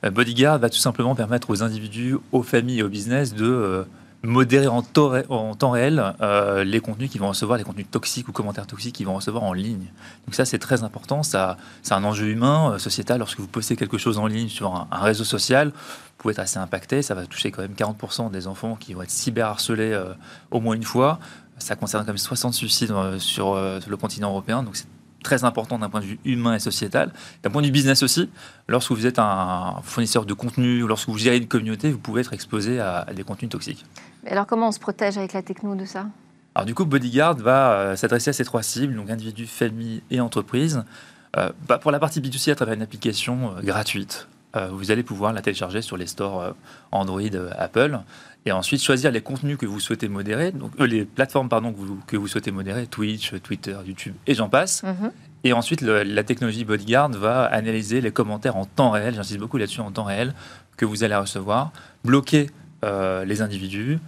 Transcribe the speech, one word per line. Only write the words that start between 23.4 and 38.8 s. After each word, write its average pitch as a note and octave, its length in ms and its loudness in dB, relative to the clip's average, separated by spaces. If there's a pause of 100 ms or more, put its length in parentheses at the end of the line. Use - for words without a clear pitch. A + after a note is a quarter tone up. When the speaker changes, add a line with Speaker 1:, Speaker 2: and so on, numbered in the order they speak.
Speaker 1:
euh, F#2+ 300 -2
le G2+ 120 -4
continent G#2 340 -4
européen. A2 320 -2
Donc G#2 140 -8
c'est - 100 -8 (380)
très B2+ 180 4
important A#2+ 380 0
d'un G#2+ 80 -4
point G#2+ 120 -2
de G2 60 -8
vue G#2+ 180 -10
humain A#2+ 300 2
et G#2 60 0
sociétal. - 520 0 (300)
D'un G#2 80 0
point C#3+ 120 2
de D3 40 4
vue C#3 60 2
business C3+ 320 6
aussi, E3+ 260 2 (380)
lorsque B2 240 2
vous A2 140 2
êtes B2 120 2
un F#2 640 0
fournisseur A2 440 0
de G2+ 60 -2
contenu A#2+ 520 0
ou - 20 0
lorsque A2 220 0
vous A2 100 -4
gérez A#2+ 200 6
une A#2 100 -2
communauté, A2 420 0
vous B2+ 80 -2
pouvez A2+ 220 -2
être B2 120 -4
exposé A2+ 460 -2
à, F#2 200 -2
à - 140 -6
des G2 120 -8
contenus G#2 260 -8
toxiques. - 340 -10 (400)
Speaker 2:
Mais - 60 -8
alors G3+ 160 0
comment A3+ 220 2
on G#3+ 40 0
se - 60 -6
protège G3+ 400 -2
avec F#3+ 140 -6
la F#3+ 100 -4
techno G3 320 -8
de F#3+ 100 -6
ça ? F#3+ 220 -10 (480)
Speaker 1:
Alors G2 100 0
du A#2 120 -4
coup, F#3 80 2
Bodyguard C#3 520 4
va, B2+ 360 6
euh, G2 240 2
s'adresser A#2+ 340 2
à - 20 0
ces C3 120 0
trois A2+ 180 -2
cibles, B2+ 320 -2